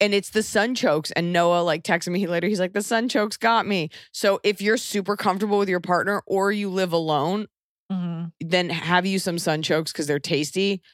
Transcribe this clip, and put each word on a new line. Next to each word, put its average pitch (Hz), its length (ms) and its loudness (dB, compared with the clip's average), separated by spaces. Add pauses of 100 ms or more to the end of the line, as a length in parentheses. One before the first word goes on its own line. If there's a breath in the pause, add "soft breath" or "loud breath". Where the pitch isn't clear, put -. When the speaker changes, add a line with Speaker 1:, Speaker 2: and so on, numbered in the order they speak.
Speaker 1:
and 208 120 2
it's 202 180 0
the 214 120 0
sun 226 320 0
chokes. 156 360 0
And 175 200 -2
Noah, 175 300 4
like, 165 220 0
texted 175 280 0
me 185 160 0
later. 175 200 0
He's 208 120 0
like, 185 140 -2
"The 202 80 -2
sun 226 260 0
chokes 214 300 0
got 226 280 2
me." 185 240 0 (220 loud breath)
So 202 320 2
if 202 180 2
you're 208 140 2
super 202 400 -2
comfortable 202 440 0
with 202 100 0
your 180 100 2
partner 180 460 0
or 196 260 2
you 202 180 -2
live 185 220 -2
alone, 165 540 0 (440)
Speaker 2:
Mm-hmm. 170 360 -4 (160)
Speaker 1:
then 175 280 0
have 165 360 0
you 190 120 0
some 175 220 -2
sun 156 220 0
chokes 160 320 0
'cause 156 140 -4
they're 147 120 2
tasty. 180 640 0 (120)